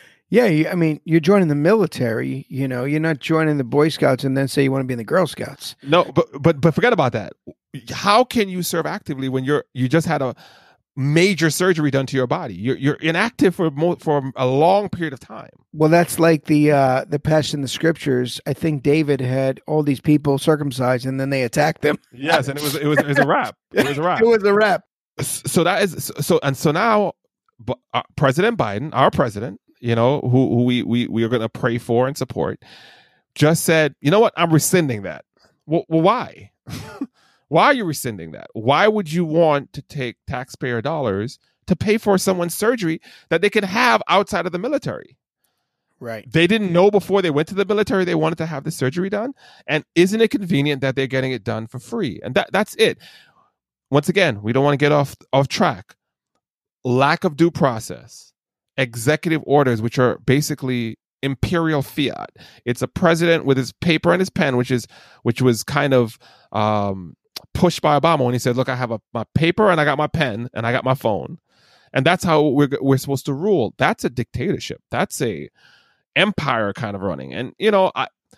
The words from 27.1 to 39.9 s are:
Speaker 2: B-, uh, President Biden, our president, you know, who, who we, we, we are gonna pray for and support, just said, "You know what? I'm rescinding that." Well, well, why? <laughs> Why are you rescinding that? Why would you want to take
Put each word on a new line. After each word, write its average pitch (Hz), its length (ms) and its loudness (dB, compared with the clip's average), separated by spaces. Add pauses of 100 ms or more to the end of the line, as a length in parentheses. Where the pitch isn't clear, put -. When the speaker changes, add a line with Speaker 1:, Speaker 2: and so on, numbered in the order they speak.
Speaker 2:
B-, 123 80 -6 (220)
uh, 120 80 -2 (120)
President 180 440 2
Biden, 110 340 -4
our 135 160 4
president, 123 500 -4 (220)
you 117 140 0
know, 123 260 2
who, 127 280 2
who 120 140 2
we, 123 200 2
we, 120 240 -2
we 113 160 -2
are 113 60 0
gonna 113 180 -2
pray 117 300 -2
for 120 280 0
and 139 120 -6
support, - 440 -6 (720)
just 156 300 2
said, 156 380 2
"You 139 100 2
know 202 80 4
what? 226 160 4
I'm 170 160 0
rescinding 147 520 2
that." 82 200 -12 (420)
Well, 156 220 -2
well, 160 140 0
why? 190 500 -2 (160)
<laughs> - 800 -16
Why 165 180 2
are 285 80 4
you 240 120 -2
rescinding 107 480 -6
that? - 200 -18
Why 139 340 4
would 208 240 0
you 170 140 0
want 156 480 0
to 143 80 -12
take 127 360 -10 (100)